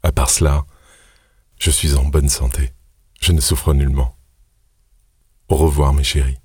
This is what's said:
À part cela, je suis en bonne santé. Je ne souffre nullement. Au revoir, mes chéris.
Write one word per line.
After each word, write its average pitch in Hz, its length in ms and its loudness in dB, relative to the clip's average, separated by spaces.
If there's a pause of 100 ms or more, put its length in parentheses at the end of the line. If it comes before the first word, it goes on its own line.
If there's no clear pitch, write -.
À 82 80 0
part - 180 0
cela, 71 360 0 (920)
je - 120 -2
suis 73 240 0
en 67 100 2
bonne 69 240 0
santé. 65 440 -4 (460)
Je - 120 -2
ne 78 100 2
souffre 78 320 -2
nullement. 67 420 0 (1300)
Au 78 60 2
revoir, 71 380 2
mes 71 100 2
chéris. 65 420 -2